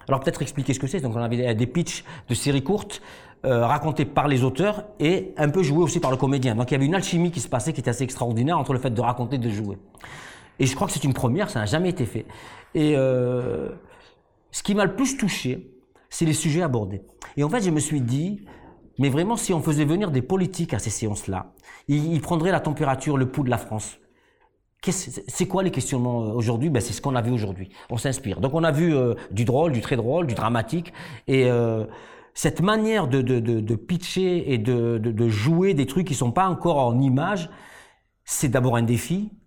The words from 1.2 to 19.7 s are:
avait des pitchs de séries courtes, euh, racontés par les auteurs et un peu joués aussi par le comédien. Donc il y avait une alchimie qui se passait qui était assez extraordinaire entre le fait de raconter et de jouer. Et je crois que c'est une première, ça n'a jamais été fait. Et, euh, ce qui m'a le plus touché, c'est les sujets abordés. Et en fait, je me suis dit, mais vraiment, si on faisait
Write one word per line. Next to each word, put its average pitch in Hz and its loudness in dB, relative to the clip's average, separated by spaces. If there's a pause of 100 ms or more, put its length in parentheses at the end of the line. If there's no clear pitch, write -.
avait 120 0
des 120 2
pitchs - -4 (260)
de 120 0
séries 139 2
courtes, - -2 (440)
euh, 120 4
racontés 147 0
par 143 0
les 127 4
auteurs 190 0 (140)
et 185 0
un 147 4
peu 185 2
joués 151 4
aussi 160 2
par 131 0
le 127 0
comédien. 131 2
Donc 120 0
il - 2
y - 2
avait 135 4
une 165 2
alchimie 175 2
qui 151 -6
se - -6
passait 127 -2
qui 127 -4
était 127 0
assez 123 0
extraordinaire 123 0
entre 143 -2
le 120 0
fait 131 -2
de 113 -2
raconter 120 -2
et 127 -2
de 117 -2
jouer. 101 -4 (840)
Et 139 2
je 117 2
crois 202 -2
que - -6
c'est - -6
une 135 2
première, 131 0
ça 120 -4
n'a 107 -2
jamais 165 0
été 131 -2
fait. 110 -6 (480)
Et, 151 4
euh, 127 0 (840)
ce - -10
qui 202 0
m'a 202 4
le 190 0
plus 269 0
touché, - -2 (380)
c'est - 0
les 156 4
sujets 165 2
abordés. 104 -2 (340)
Et 143 2
en 147 2
fait, 233 0
je 185 2
me 151 2
suis 147 -2
dit, 151 -2 (560)
mais 135 4
vraiment, 175 2
si 196 -2
on 160 2
faisait 151 2